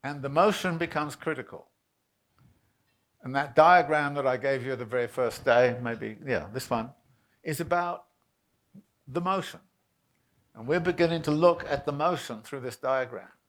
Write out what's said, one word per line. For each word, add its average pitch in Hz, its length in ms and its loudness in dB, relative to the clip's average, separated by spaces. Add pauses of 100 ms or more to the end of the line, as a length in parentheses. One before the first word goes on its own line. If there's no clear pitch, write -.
And 143 180 -8
the 135 80 -6
motion 180 480 2
becomes 151 380 -4
critical. - 520 -8 (1600)
And 131 120 -8
that 139 200 -4
diagram 156 600 6
that 139 100 -2
I 127 120 2
gave 131 280 -2
you 131 100 -4
the 120 100 -8
very 120 200 -2
first 117 400 -4
day, 120 340 6
maybe, 113 460 -8
yeah, 110 260 -2
this 127 180 -8
one, 117 200 -2 (540)
is 156 160 -6
about 175 460 -4 (1000)
the 139 140 -4
motion. 185 380 -4 (960)
And 113 120 -14
we're 165 120 0
beginning 170 440 2
to 151 80 0
look 170 380 4
at 143 160 -4
the 147 60 -4
motion 143 500 -2
through 135 200 -12
this 120 160 -8
diagram. 120 520 -4 (200)